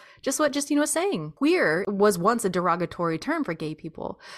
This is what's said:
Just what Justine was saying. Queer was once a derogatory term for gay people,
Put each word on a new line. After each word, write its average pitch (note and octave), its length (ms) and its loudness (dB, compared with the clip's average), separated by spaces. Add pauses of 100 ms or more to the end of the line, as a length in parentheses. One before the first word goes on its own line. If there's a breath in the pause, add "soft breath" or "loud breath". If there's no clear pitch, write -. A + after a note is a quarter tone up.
(220 loud breath)
Just C4+ 180 -2
what D4+ 120 2
Justine D4 280 0
was D4+ 120 0
saying. C#4+ 460 -2
Queer G3+ 500 2
was G3+ 300 4
once A3 280 2
a F#3+ 40 2
derogatory E3+ 680 0
term D4+ 260 -2
for F3 100 -4
gay D#3 220 -6
people, - 440 -10 (180 loud breath)